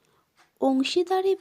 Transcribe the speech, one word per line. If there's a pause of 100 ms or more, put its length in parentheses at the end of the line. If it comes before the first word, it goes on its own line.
(600)
অংশীদারি